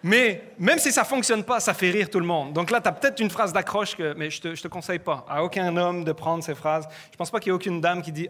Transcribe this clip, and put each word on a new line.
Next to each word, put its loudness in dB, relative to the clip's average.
Mais 4
même 4
si 2
ça 4
fonctionne 0
pas, 0
ça 2
fait 2
rire 0
tout 0
le -2
monde. -2
Donc 0
là, 4
t'as 2
peut-être 0
une 2
phrase 0
d'accroche 0
que, -4
mais -6
je -10
te, -8
je -12
te -8
conseille -4
pas -4
à 0
aucun 0
homme 0
de 0
prendre -2
ces -6
phrases. -2
Je -20
pense -4
pas -2
qu'il -2
y 2
ait 4
aucune -2
dame 2
qui -8
dit, « -4